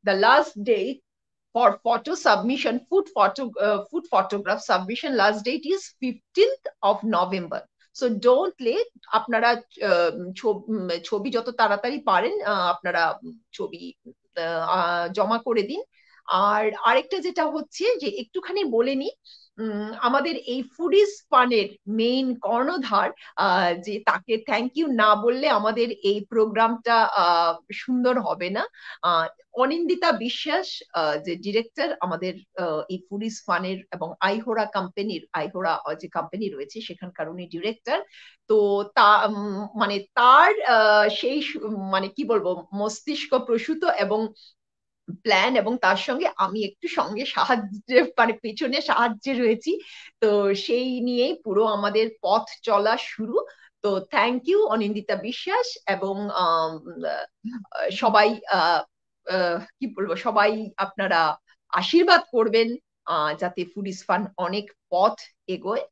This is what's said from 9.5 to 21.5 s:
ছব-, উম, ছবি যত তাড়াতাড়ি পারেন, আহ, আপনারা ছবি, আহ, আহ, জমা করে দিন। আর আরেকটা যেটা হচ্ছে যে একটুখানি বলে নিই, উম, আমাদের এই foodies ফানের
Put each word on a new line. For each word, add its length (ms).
ছব-, 320
উম, 200
ছবি 260
যত 200
তাড়াতাড়ি 480
পারেন, 440
আহ, 240
আপনারা 520
ছবি, 400
আহ, 600
আহ, 440
জমা 260
করে 240
দিন। 200
আর 440
আরেকটা 340
যেটা 260
হচ্ছে 520
যে 100
একটুখানি 580
বলে 300
নিই, 160
উম, 400
আমাদের 380
এই 260
foodies 460
ফানের 460